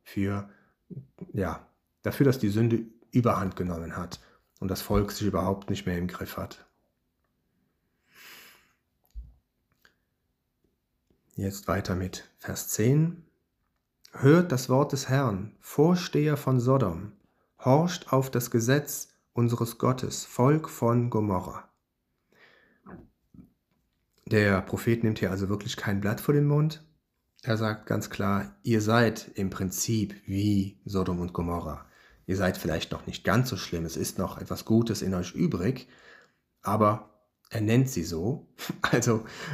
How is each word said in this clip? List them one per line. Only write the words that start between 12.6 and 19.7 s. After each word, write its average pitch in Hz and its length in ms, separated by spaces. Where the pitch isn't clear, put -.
zehn. 147 560
„Hört 170 400
das 127 180
Wort 143 220
des 131 180
Herrn, 110 500
Vorsteher 151 800
von 131 220
Sodom, 107 520
horcht 165 520
auf 131 200
das 123 200
Gesetz 127 580
unseres 117 420